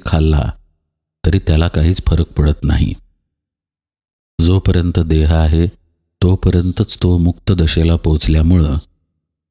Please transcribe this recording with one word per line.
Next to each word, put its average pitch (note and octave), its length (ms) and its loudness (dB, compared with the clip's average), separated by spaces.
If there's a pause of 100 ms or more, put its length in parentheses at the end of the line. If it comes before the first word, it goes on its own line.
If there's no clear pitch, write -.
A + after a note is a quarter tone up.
खाल्ला, D#2 460 0 (760)
तरी E2+ 120 2
त्याला E2 300 0
काहीच D#2+ 380 -2
फरक D#2+ 200 0
पडत - 380 -2
नाही. C#2+ 300 -2 (1500)
जोपर्यंत F2 580 0
देह D#2 360 0
आहे, D#2+ 320 2 (560)
तोपर्यंतच F2+ 800 0
तो F2+ 160 2
मुक्त F2 340 -2
दशेला E2 440 0
पोचल्यामुळं D#2 800 0 (760)